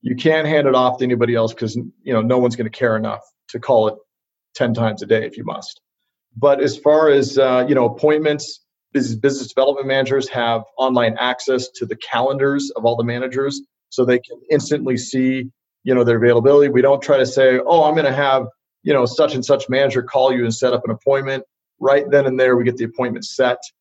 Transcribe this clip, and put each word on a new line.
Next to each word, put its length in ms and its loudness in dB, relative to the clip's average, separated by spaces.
You 140 -4
can't 320 -2
hand 180 2
it 80 2
off 240 0
to 60 -2
anybody 320 0
else 180 -2
'cause, 220 -6
you 360 -10
know, 100 0
no 160 0
one's 180 0
gonna 140 -6
care 260 -2
enough 260 -6
to 100 -10
call 260 2
it 80 -4
ten 180 0
times 260 -4
a 60 -12
day 180 0
if 120 -12
you 80 -14
must. 360 -12
But 240 2
as 160 -2
far 320 4
as, 300 2
uh, 300 2
you 80 2
know, 80 2
appointments, 800 -2
bus-, 220 -2
business 320 -2
development 400 0
managers 440 0
have 340 -4
online 420 0
access 580 -2
to 100 -8
the 100 -10
calendars 760 -2
of 120 -10
all 120 2
the 80 -2
managers, 560 -4
so 140 0
they 140 2
can 220 -10
instantly 460 -2
see, 520 -4
you 100 0
know, 80 4
their 140 2
availability. 520 4
We 140 2
don't 180 4
try 160 2
to 100 2
say, 340 2
"Oh, 240 4
I'm 100 2
gonna 180 0
have, 360 0
you 100 0
know, 120 2
such 300 0
and 100 -6
such 240 0
manager 320 0
call 320 0
you 120 0
and 100 -2
set 180 0
up 120 -4
an 80 -4
appointment." 500 -2
Right 280 2
then 180 4
and 120 -2
there, 180 4
we 60 2
get 140 -2
the 80 -4
appointment 400 -6
set. 340 -2